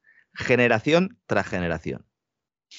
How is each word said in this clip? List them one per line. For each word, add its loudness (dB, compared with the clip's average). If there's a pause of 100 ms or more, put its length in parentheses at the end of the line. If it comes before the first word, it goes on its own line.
(320)
generación 0
tras 0
generación. -6 (720)